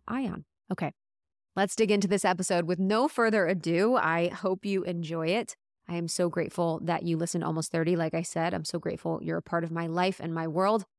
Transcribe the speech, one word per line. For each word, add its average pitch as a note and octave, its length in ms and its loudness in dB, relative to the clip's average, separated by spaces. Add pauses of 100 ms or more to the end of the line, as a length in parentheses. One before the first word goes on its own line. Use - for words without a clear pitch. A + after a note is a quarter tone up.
Ion. A3 380 -6 (260)
Okay, E3+ 220 -4 (640)
let's G3 200 2
dig A3 160 4
into G3+ 160 4
this F#3+ 160 2
episode. F3+ 420 2
With F3 140 0
no G#3+ 300 4
further A3 380 2
ado, F#3 500 2
I E3+ 320 2
hope F#3+ 340 -4
you G3 200 0
enjoy E3 460 -4
it. A3+ 280 -2 (320)
I E3+ 60 -4
am E3+ 120 -2
so F3 220 0
grateful E3+ 540 -2
that E3 200 -2
you E3 140 0
listen E3+ 240 -2
to E3 60 -2
Almost D#3+ 240 -2
Thirty. E3 260 2
Like D#3+ 160 0
I E3 80 0
said, E3 320 -2
I'm E3+ 100 -2
so E3+ 160 -6
grateful E3 420 -4
you're E3 160 -2
a E3+ 40 -4
part E3+ 240 -4
of D#3+ 60 -6
my E3+ 160 -4
life F3+ 340 0
and E3 120 -4
my E3 140 -4
world. F#3+ 380 2 (140)